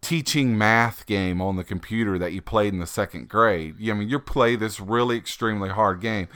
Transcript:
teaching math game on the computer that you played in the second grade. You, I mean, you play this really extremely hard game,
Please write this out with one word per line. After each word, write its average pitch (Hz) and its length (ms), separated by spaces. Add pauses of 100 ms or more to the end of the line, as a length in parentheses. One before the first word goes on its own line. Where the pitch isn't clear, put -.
teaching 139 560
math 110 480
game 92 360
on 95 160
the 90 60
computer 101 540
that 85 140
you 92 100
played 104 300
in 92 80
the 82 80
second 92 400
grade. 95 520
You, 110 120
I 104 60
mean, 104 100
you 139 100
play 123 380
this 107 240
really 117 380
extremely 104 520
hard 95 300
game, 107 360